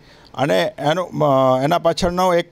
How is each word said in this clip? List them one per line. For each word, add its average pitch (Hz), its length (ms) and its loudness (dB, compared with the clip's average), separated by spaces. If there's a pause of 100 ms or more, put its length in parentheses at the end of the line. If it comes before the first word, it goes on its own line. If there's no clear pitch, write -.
(340)
અને 160 440 -2
એનું, 165 320 -2
અ, 135 540 2
એના 165 140 0
પાછળનો 175 560 0
એક 170 180 -2